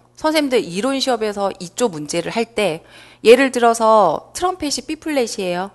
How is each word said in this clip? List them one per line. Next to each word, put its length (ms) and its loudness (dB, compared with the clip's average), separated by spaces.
선생님들 480 0
이론 360 -2
시험에서 580 -2
이 160 -14
조 140 0
문제를 440 -6
할 220 -4
때 300 -2
예를 280 8
들어서 840 2
트럼펫이 520 -6
B 100 -8
플랫이에요. 800 -4